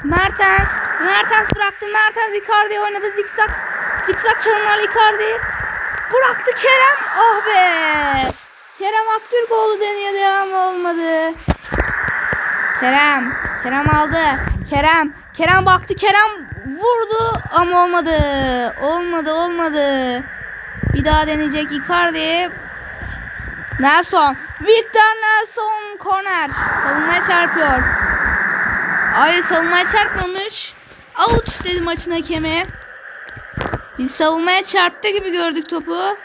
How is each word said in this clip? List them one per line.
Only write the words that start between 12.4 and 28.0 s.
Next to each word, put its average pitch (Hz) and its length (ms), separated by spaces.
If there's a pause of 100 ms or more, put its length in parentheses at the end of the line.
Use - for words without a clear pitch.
Kerem. 269 540 (280)
Kerem 285 340
aldı. 302 260 (480)
Kerem. 302 420 (240)
Kerem 370 300
baktı. 370 280
Kerem 415 360 (360)
vurdu 440 760 (100)
ama 349 320
olmadı. 330 340 (640)
Olmadı, 330 500
olmadı. 294 880 (720)
Bir 277 100
daha 302 220
deneyecek 302 460
Icardi. 339 800 (1300)
Nelson. 294 560 (240)
Victor 440 640
Nelson. 427 760
Korner. 381 520 (320)
Savunmaya 311 440
çarpıyor. 339 560 (1300)